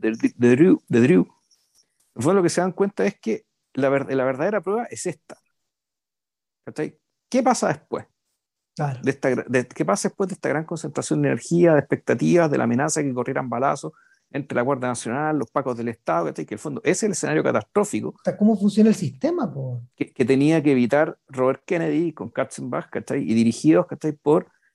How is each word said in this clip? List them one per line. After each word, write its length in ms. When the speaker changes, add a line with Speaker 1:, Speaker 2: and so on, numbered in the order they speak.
Speaker 1:
de, 260
de 200
Drew, 320
de 120
Drew, 280
fue 180
lo 80
que 60
se 120
dan 120
cuenta 340
es 140
que 260
la 140
ver-, 240
la 120
verdadera 360
prueba 260
es 200
esta. 320
¿Cachai? 340
¿Qué 160
pasa 240
después? 380
Speaker 2:
Claro. 280
Speaker 1:
De 80
esta 200
gra-, 160
de, 200
¿qué 180
pasa 240
después 200
de 60
esta 140
gran 160
concentración 580
de 60
energía, 440
de 60
expectativas, 720
de 80
la 60
amenaza 380
que 120
corrieran 340
balazos 440
entre 240
la 80
Guardia 260
Nacional, 500
los 120
pacos 280
del 100
Estado, 380
¿cachai? 180
Que 100
en 20
el 40
fondo 240
ese 60
es 140
el 80
escenario 300
catastrófico 640
Speaker 2:
O 140
sea, 140
¿cómo 220
funciona 320
el 40
sistema, 560
po? 320
Speaker 1:
que, 180
que 140
tenía 360
que 100
evitar 440
Robert 360
Kennedy 480
con 160
Katzenbach, 600
¿cachai? 320
Y 100
dirigidos, 540
¿cachai? 260
Por 380